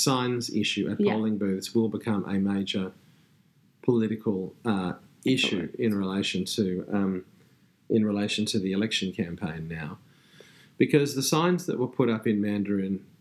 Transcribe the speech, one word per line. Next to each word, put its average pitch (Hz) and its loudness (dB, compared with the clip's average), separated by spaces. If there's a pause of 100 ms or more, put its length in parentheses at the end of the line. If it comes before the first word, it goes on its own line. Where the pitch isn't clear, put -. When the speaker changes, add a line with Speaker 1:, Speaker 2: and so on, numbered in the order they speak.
Speaker 1:
signs 123 0
issue 107 0
at 104 -4
Speaker 2:
Yeah. 104 4
Speaker 1:
polling 110 0
booths 95 -2
will 113 4
become 104 -2
a 98 0
major 98 -2 (880)
political, 110 0 (100)
uh, 95 0 (300)
issue - 2
Speaker 2:
Correct. 78 -8
Speaker 1:
in 113 0
relation 95 -2
to, 92 -2
um, 95 0 (680)
in 110 4
relation 104 0
to 110 -2
the 95 -2
election 98 -2
campaign 85 -6
now, 82 -10 (800)
because 143 4
the 139 0
signs 170 2
that 117 -2
were 123 0
put 120 2
up 110 -2
in 104 2
Mandarin 98 0 (160)